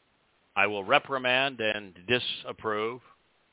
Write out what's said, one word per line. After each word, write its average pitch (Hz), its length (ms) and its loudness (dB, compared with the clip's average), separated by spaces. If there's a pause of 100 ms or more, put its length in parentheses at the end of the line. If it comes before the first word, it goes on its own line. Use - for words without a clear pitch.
(560)
I 98 120 4
will 104 160 -2
reprimand 131 800 2
and 101 460 -4
disapprove. 113 920 -2 (520)